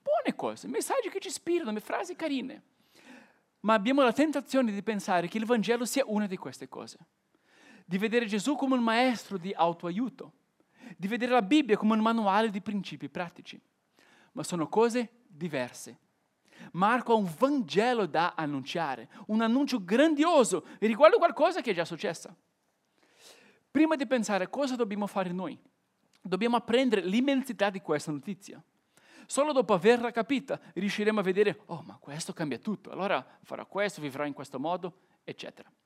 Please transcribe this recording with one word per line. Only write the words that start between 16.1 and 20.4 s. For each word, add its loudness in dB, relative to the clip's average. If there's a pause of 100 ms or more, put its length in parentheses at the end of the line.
Marco 2
ha 6
un 0
Vangelo 2
da 0
annunciare, -6 (160)
un 0
annuncio 0
grandioso 4 (140)